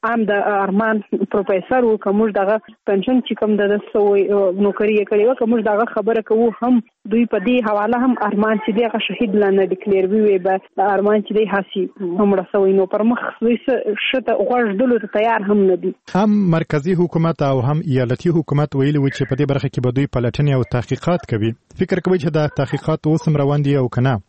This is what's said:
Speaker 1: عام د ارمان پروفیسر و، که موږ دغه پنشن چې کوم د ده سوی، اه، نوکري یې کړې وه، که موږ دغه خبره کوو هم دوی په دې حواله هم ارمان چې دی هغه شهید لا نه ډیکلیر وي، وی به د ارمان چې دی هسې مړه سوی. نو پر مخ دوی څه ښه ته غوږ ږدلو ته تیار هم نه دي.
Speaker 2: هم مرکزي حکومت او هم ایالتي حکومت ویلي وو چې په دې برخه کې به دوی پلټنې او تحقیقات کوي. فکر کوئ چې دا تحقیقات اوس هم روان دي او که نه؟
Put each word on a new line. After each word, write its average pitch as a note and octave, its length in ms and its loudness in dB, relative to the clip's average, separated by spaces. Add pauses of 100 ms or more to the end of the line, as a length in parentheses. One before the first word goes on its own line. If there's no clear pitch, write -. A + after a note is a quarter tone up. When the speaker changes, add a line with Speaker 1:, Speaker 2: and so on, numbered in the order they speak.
Speaker 1:
عام A3+ 220 0
د G3+ 200 0
ارمان G3+ 520 0 (300)
پروفیسر G#3 520 0
و، A3 200 2
که G3+ 60 0
موږ G#3+ 280 2
دغه G3+ 180 2 (300)
پنشن A3 340 2
چې A3+ 200 -6
کوم G#3+ 200 2
د G3+ 120 0
ده G#3 60 0 (140)
سوی، G3+ 320 2
اه، G3 260 2 (140)
نوکري G#3 320 0
یې G3+ 140 2
کړې G#3 160 2
وه، C4 80 2
که A3+ 160 -2
موږ A#3 100 2 (100)
دغه G#3 140 2 (100)
خبره A3 360 0
کوو A3+ 180 2 (140)
هم A#3+ 200 2 (280)
دوی A#3 140 2 (100)
په G#3+ 120 0
دې B3 220 0
حواله G#3+ 360 0
هم B3+ 100 2 (140)
ارمان G#3+ 360 0
چې A#3 120 -2
دی A#3 120 2
هغه A3 180 -4
شهید G3+ 360 -2
لا G3 160 2
نه F#3+ 160 2
ډیکلیر F#3+ 360 0
وي، G#3+ 140 2
وی G3+ 140 2 (100)
به F#3+ 80 2 (240)
د G3 140 2
ارمان G#3 320 2
چې - 120 -8
دی A3 140 2
هسې G3 300 -4 (480)
مړه F#3 140 0 (120)
سوی. G3 240 4
نو F#3 160 2
پر G#3+ 160 0
مخ A#3+ 100 -4 (220)
دوی A#3 160 2
څه A3+ 340 -2 (140)
ښه C4 180 -2
ته A#3 140 0
غوږ B3 320 0
ږدلو A#3 340 2
ته - 80 -16
تیار G#3+ 380 0
هم G#3 80 4 (100)
نه F3 140 2
دي. F#3+ 100 -4 (220)
Speaker 2:
هم G#3 400 2
مرکزي D#3+ 480 -2
حکومت E3 480 0
او C3+ 40 0 (120)
هم D3+ 100 0 (160)
ایالتي C3 460 0
حکومت C#3+ 360 -2
ویلي C#3+ 220 2
وو C#3 180 0
چې - 140 -4
په C3 80 0
دې C#3+ 140 2
برخه C#3 160 -2
کې - 180 -4
به B2 100 0
دوی C#3 100 0 (100)
پلټنې C3 380 0
او B2+ 80 2 (120)
تحقیقات C3+ 560 -2
کوي. A2+ 240 -2 (260)
فکر F#3 240 -2
کوئ F#3 140 0
چې D3+ 180 -4
دا D3+ 80 0 (160)
تحقیقات D3+ 520 -4
اوس D#3+ 160 0
هم D3 160 0
روان C#3+ 240 0
دي C#3+ 80 2
او B2+ 120 0
که B2 120 -4
نه؟ B2+ 140 2 (140)